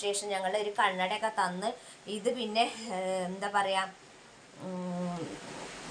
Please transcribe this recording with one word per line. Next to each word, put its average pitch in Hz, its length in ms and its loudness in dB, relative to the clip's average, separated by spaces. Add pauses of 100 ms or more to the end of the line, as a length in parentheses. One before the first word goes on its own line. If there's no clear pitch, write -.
ശേഷം 202 300 2
ഞങ്ങൾ 190 180 2 (100)
ഒരു 208 180 0
കണ്ണടയൊക്കെ 202 500 2 (120)
തന്ന് 185 280 0 (460)
ഇത് 214 220 0
പിന്നെ, 220 260 4 (320)
ഏഹ്, 185 340 0
എന്താ 196 180 -2 (100)
പറയുക, 190 340 2 (720)
ഉം, 180 540 -4 (720)